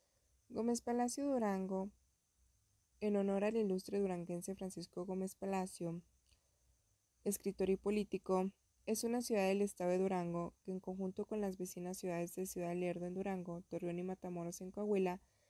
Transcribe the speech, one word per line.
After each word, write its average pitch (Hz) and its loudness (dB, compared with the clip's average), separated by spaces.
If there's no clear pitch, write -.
Gómez 233 0
Palacio 240 0
Durango, 196 2
en 208 4
honor 196 4
al 214 4
ilustre 196 2
duranguense 180 -2
Francisco 180 -8
Gómez 190 -2
Palacio, 185 -2
escritor 196 -2
y 190 4
político, 196 0
es 220 -2
una 240 0
ciudad 214 2
del 196 4
estado 180 0
de 180 4
Durango 175 0
que - -8
en 185 -4
conjunto 190 -4
con 214 -2
las 190 0
vecinas 180 -6
ciudades 170 -2
de 185 -2
Ciudad 175 -2
Lerdo 175 0
en 180 -4
Durango, 185 -4
Torreón 175 -2
y 180 -2
Matamoros 175 -6
en 185 -8
Coahuila, 196 4